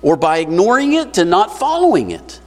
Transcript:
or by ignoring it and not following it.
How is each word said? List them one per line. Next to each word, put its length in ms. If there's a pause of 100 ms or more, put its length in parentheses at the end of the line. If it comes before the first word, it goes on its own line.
or 120
by 240
ignoring 540
it 260
and 120
not 280
following 540
it. 340